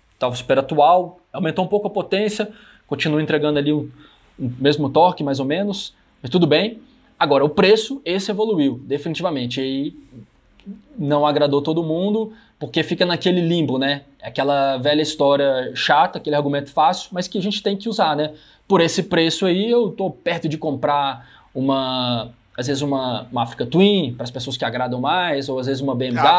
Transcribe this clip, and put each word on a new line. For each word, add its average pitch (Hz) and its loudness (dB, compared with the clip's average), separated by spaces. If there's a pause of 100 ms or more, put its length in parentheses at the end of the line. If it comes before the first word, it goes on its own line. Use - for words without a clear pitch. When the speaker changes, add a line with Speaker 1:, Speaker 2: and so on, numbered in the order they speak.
(160)
Speaker 1:
tava 123 -2
super 131 2
atual, 165 4 (140)
aumentou 160 -2
um - -6
pouco 208 0
a - -4
potência, 208 -2 (340)
continua 151 -2
entregando 151 0
ali 143 0
o, 139 -2 (480)
o 131 -4 (120)
mesmo 147 2
torque, 165 2
mais 135 -2
ou 131 -2
menos, 190 -4 (300)
mas 123 -8
tudo 170 4
bem. 175 2 (380)
Agora, 143 4
o 151 4
preço, 208 4
esse 196 -4
evoluiu, 180 0
definitivamente, 139 -4
e - -2
aí 135 -4 (1040)
não 147 0
agradou 143 2
todo 160 -2
mundo, 202 -2 (260)
porque 156 -4
fica 170 0
naquele 175 0
limbo, 165 0
né? 139 -2 (180)
Aquela 139 -2
velha 147 0
história 139 2
chata, 156 2
aquele 151 -4
argumento 143 -2
fácil, 165 0
mas 180 -6
que 220 -6
a 180 -2
gente 202 -4
tem 202 -2
que 196 -6
usar, 175 0
né? 151 -4 (320)
Por 190 4
esse 165 2
preço 165 0
aí, 190 0
eu 240 2
tô 190 -6
perto - -6
de 156 -4
comprar 139 -2 (260)
uma, 127 -2 (260)
às 123 -4
vezes 139 -2
uma, 131 -4
uma 120 -2
Africa 120 -6
Twin, 175 2
pras 120 -10
pessoas 123 -8
que - -6
agradam 123 -4
mais, 147 -2
ou 131 -4
às 123 -6
vezes 135 -2
uma 139 -2
B 131 -2
M 123 -4
W, 135 4
Speaker 2:
A 170 6